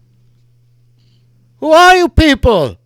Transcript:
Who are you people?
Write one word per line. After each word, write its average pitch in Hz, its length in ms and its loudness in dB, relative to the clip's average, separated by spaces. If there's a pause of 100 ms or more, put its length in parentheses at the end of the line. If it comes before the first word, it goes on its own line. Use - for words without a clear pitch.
(1600)
Who 302 120 -6
are 359 240 4
you 359 140 -2
people? 226 760 -2